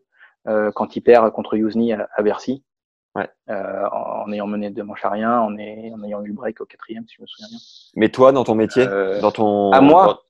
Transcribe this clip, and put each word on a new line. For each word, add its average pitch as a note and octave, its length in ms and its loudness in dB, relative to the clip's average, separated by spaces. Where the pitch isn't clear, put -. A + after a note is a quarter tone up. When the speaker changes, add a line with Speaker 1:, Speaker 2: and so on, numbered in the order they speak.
Speaker 1:
euh, G#2+ 280 0
quand - 200 -6
il - 60 -6
perd A#2 300 6
contre - 240 -6
Youzhny A2 380 -2
à, G#2 200 -6
à - 80 -4
Bercy. B2+ 420 -4
Speaker 2:
Ouais. G2+ 120 -6
Speaker 1:
Euh, G2 420 -6
en, A2 360 -8
en G#2 40 -10
ayant G#2 160 -6
mené G#2 220 -6
deux G#2 140 -10
manches G#2 200 -14
à G#2+ 60 -2
rien, A2 320 -2
en, G#2 160 -4
ay-, G#2+ 360 -14
en A2 100 -16
ayant G#2 200 -10
eu G#2 40 -12
le G#2 60 -10
break A2+ 280 -10
au A2 40 -12
quatrième, - 420 -18
si - 100 -20
je - 60 -20
me - 40 -20
souviens - 220 -20
bien. A3+ 80 -20
Speaker 2:
Mais A2 140 4
toi, C3 220 6
dans C3+ 120 2
ton A#2 120 0
métier, A2 320 2
Speaker 1:
Euh, G2 320 -2
Speaker 2:
dans G#2 120 2
ton, G#2 400 2
Speaker 1:
à C3+ 100 6
moi ? D3 480 6